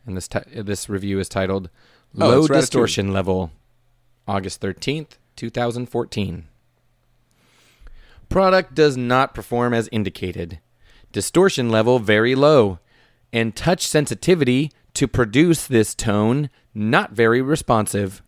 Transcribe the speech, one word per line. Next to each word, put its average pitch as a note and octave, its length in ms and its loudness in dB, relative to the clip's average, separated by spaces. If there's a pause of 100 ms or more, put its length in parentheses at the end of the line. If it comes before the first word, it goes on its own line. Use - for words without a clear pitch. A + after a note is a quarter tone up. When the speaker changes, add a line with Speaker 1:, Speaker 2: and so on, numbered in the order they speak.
Speaker 1:
and F#2 120 -8
this F2 100 -10
ti-, - 120 -6 (220)
this G2+ 280 -6
review G2 300 -4
is F#2 100 -4
titled F#2+ 400 -2 (460)
Speaker 2:
Oh, - 120 -8
Speaker 1:
Low B2+ 120 6
Speaker 2:
it's D#3 100 4
Ratatouille. C#3+ 120 4
Speaker 1:
Distortion A2 520 0
Level, F#2 380 -2 (760)
August G2 340 -6
thirteenth, C3+ 560 -6 (180)
two A#2 160 -10
thousand A#2+ 360 -4
fourteen. F#2+ 600 -6 (1800)
Product F#3 460 2
does D3 220 4
not B2+ 360 0
perform A#2+ 400 -2
as A#2 180 -2
indicated. F2+ 680 -6 (520)
Distortion C#3 580 0
level A2+ 300 2
very A2 360 2
low, C3 440 4 (540)
and A2+ 220 -2
touch - 320 -2
sensitivity D3 840 0 (220)
to C#3 140 0
produce C3 600 2
this A2+ 280 2
tone A#2 540 0 (240)
not A2+ 380 0
very A2+ 300 2
responsive. G#2+ 880 -2